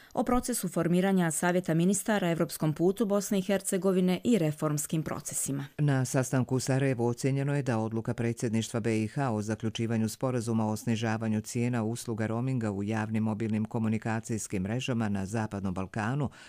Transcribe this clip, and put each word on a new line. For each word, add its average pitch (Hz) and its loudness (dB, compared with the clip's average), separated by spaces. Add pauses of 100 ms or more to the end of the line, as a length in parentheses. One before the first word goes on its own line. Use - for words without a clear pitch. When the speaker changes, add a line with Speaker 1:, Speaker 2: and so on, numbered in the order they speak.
(140)
Speaker 1:
o - 0
procesu 247 0
formiranja 175 2
Savjeta 180 2
ministara, 185 2
evropskom 160 0
putu 190 2
Bosne 202 2
i 185 2
Hercegovine 185 2
i 233 4
reformskim 151 0
procesima. - -6 (120)
Speaker 2:
Na 139 2
sastanku 131 0
u 123 0
Sarajevu 131 2
ocijenjeno 139 0
je 143 0
da 123 2
odluka 113 -2
predsjedništva 117 0
B 110 2
I 110 2
H 139 -2
o 107 0
zaključivanju 110 0
sporazuma 117 0
o 107 0
snižavanju 110 0
cijena 120 -2
usluga 113 -4
roaminga 117 -2
u 101 -2
javnim 110 -2
mobilnim 110 0
komunikacijskim 110 -2
mrežama 113 -2
na 98 -2
Zapadnom 101 -4
Balkanu 110 -2 (180)